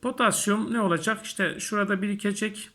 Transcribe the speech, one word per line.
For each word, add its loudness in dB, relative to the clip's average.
potasyum 2
ne 2
olacak? 2
İşte -2
şurada 0
birikecek. -4